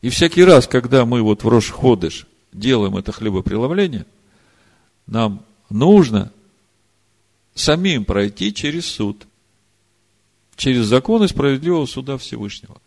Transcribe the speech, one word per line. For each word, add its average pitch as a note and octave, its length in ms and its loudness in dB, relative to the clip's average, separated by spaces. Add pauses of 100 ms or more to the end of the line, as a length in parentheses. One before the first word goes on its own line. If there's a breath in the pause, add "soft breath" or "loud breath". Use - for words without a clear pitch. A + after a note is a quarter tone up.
И B2 100 -6
всякий E3+ 340 4
раз, D#3+ 240 8
когда B2 360 2
мы A#2+ 180 0
вот G#2+ 200 0
в A2 60 0
Рош A2 220 2
Ходыш G2 560 0 (260)
делаем G2+ 440 -2
это G2 160 -8
хлебопреломление, A2+ 920 -4 (1000)
нам A2 380 -4 (260)
нужно A#2+ 640 4 (1200)
самим D#3 500 -2
пройти G2+ 480 -4
через D3+ 340 -8
суд, G2+ 400 -8 (1300)
через B2 320 0
законы G#3 400 2
справедливого D3+ 600 -2
суда C3 320 -10
Всевышнего. - 680 -14